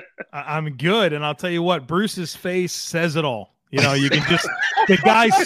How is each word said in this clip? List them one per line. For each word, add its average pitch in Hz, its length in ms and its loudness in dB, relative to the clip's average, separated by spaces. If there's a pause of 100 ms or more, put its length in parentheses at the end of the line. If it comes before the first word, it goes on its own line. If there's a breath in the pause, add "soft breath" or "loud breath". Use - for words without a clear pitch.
<laughs> - 320 -20
I, 143 240 -8
I'm 151 180 -8
good, 175 380 2
and 147 100 -6
I'll 151 100 -4
tell 180 160 -6
you 170 120 -2
what, 170 240 0
Bruce's 180 500 -4
face 180 360 -4
says 165 440 -4
it 160 80 0
all. 117 320 -6 (140)
You 135 100 0
know, 139 140 4
you 139 160 2
can 147 180 2
just, 170 180 0 (420)
the 190 100 6
guy's 226 360 4 (120)